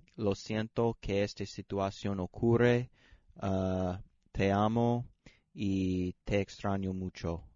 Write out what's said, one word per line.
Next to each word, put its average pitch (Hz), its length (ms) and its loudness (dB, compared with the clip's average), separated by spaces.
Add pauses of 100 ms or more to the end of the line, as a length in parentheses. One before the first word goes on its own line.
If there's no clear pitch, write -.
(160)
lo 101 200 0
siento 110 680 -2
que 101 220 2
esta 101 220 -4
situación 98 760 -4
ocurre. 120 680 4 (480)
Ah, 92 640 0 (320)
te 98 200 2
amo 117 540 2 (480)
y 95 600 0 (100)
te 101 160 0
extraño 98 540 -4
mucho. 87 500 -6 (120)